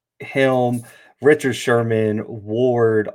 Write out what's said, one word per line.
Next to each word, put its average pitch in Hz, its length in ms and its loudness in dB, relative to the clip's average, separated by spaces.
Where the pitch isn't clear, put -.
him, 127 600 0
Richard 143 320 4
Sherman, 110 720 0
Ward, 113 880 0